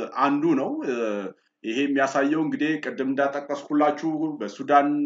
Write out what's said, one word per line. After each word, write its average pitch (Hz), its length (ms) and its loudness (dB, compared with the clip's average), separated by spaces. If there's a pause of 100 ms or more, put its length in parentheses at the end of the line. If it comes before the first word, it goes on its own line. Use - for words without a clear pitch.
(200)
አንዱ 143 240 2 (100)
ነው። 135 160 0 (920)
ይሄ 113 160 -4
የሚያሳየው 139 640 2
እንግዲህ 147 380 0
ቅድም 135 300 -4
እንዳጠቀስኩላችሁ 143 1000 0 (240)
በሱዳን፣ 139 560 2 (160)